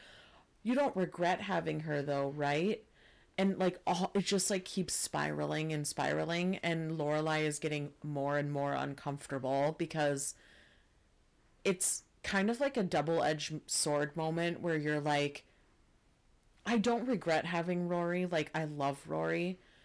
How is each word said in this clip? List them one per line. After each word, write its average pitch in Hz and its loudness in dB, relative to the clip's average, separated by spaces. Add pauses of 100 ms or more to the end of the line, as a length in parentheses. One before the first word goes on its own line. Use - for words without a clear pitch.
(640)
You 233 0
don't 277 2
regret 175 0
having 165 -2
her, 151 -2
though, 139 0
right?" 147 0 (560)
And, 196 2
like, 185 0
all, 180 0
it 196 4
just, 196 2
like, 190 0
keeps - -2
spiraling 151 0
and 147 0
spiraling. 160 0
And 160 0
Lorelai 156 2
is 151 0
getting 147 -2 (100)
more 143 0
and 143 0
more 143 0
uncomfortable 139 -2
because 147 0 (1300)
it's - 0 (200)
kind 202 0
of 240 -2
like 277 0
a 214 2
double-edged 156 0
sword 147 0
moment 165 0
where 165 0
you're 151 0
like, 147 0 (1200)
"I 226 2
don't 233 2
regret 165 0
having 175 0
Rory. 175 0
Like, 165 -2
I 160 -2
love 143 -2
Rory, 165 -2 (240)